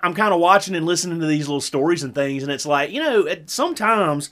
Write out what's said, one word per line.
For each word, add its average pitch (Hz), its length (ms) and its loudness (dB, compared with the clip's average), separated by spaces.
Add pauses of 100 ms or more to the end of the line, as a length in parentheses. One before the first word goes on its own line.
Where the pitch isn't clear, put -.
I'm 180 120 0
kinda 196 240 2
watching 185 380 4
and 160 100 -2
listening 170 360 -2
to 160 40 0
these 151 220 0
little 143 140 -2
stories 151 420 0
and 127 100 -8
things, 139 300 -2
and 143 80 -4
it's 139 140 -6
like, 147 260 0
you 254 100 -6
know, 240 240 2
it, 160 240 -8
sometimes, 214 840 0